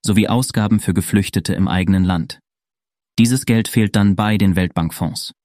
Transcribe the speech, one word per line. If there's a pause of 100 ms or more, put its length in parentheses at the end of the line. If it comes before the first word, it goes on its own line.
sowie
Ausgaben
für
Geflüchtete
im
eigenen
Land. (800)
Dieses
Geld
fehlt
dann
bei
den
Weltbankfonds. (100)